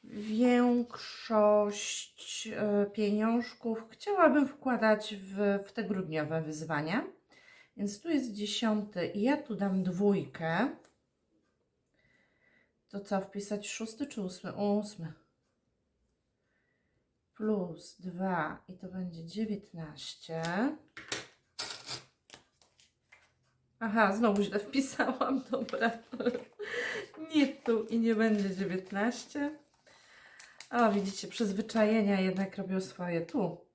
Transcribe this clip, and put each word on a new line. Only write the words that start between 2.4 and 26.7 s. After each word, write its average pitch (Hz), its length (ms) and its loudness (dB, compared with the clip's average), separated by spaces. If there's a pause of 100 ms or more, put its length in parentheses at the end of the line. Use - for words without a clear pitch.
e, 208 360 2
pieniążków 220 960 0
chciałabym 311 580 4
wkładać 220 640 2
w, 196 520 0
w - 60 -20
te 226 120 -4
grudniowe 160 580 -2
wyzwania. 156 640 -2 (720)
Więc 202 240 -4
tu 330 80 -8
jest 262 240 0
dziesiąty 208 760 -2
i 202 160 -2
ja 269 140 4
tu 294 180 -8
dam 190 280 0
dwójkę. 185 920 0 (2000)
To 202 120 -10
co, 196 200 0
wpisać 202 480 -6
szósty - 380 -6
czy 226 160 -8
ósmy? 185 300 -6
Ósmy. 202 600 0 (2250)
Plus 196 680 -4
dwa 175 680 -4
i 185 100 -18
to 190 100 -14
będzie 175 360 -8
dziewiętnaście. 165 1200 -8 (3500)
Aha, 208 360 4
znowu 208 260 4
źle 196 160 0
wpisałam, 254 880 0
<laughs> - 60 -18
dobra. 233 400 0 (1400)